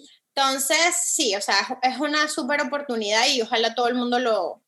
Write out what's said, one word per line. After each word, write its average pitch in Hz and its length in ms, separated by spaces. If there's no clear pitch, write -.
Entonces, 294 600
sí, 240 300
o 202 60
sea, 214 140
es, 254 120
es 233 60
una 302 280
súper 294 340
oportunidad 247 680
y 269 140
ojalá 226 340
todo 240 120
el 247 80
mundo 240 240
lo, 214 480